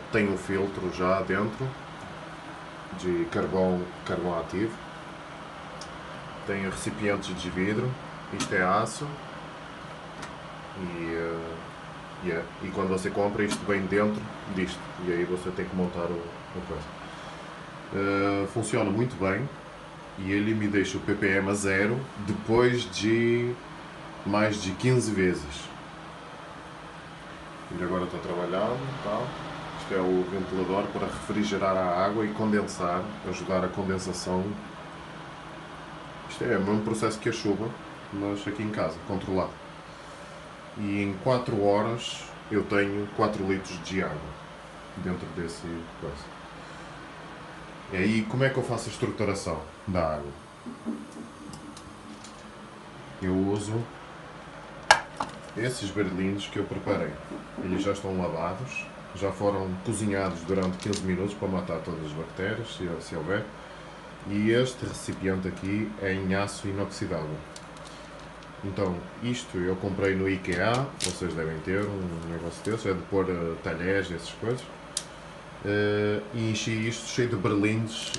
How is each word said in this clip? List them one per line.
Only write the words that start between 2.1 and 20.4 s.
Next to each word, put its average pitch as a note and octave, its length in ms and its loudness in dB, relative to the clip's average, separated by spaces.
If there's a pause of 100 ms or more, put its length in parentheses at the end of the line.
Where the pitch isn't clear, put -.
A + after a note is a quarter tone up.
de F2 320 2
carvão, F#2 500 4 (240)
carvão F2 340 0
ativo. G2 360 0 (1700)
Tem G2 240 0
recipientes F#2+ 720 0
de F2+ 80 -2
vidro, G#2 400 2 (480)
isto F#2+ 160 -2
é F#2 100 4
aço. G#2 440 2 (1700)
E, E2+ 360 -4
eh, E2 400 -2 (720)
yeah. E2 220 0 (160)
E G2 60 -2
quando F#2+ 200 2
você F#2 200 2
compra, G#2 340 2
isto - 220 0
vem G2 200 2
dentro G#2 360 4 (340)
disto. F#2 240 0 (260)
E F2+ 80 2
aí E2+ 100 2
você F2+ 280 0
tem F2+ 140 -2
que F#2+ 100 -4
montar F2+ 300 2
o, E2+ 160 -2 (340)
o F#2 120 -6
coisa. D2+ 200 -6 (1080)
Eh, G2 580 4
funciona G#2+ 360 4
muito A2+ 300 2
bem. G2 280 4 (680)
E F#2+ 140 0
ele G#2 220 6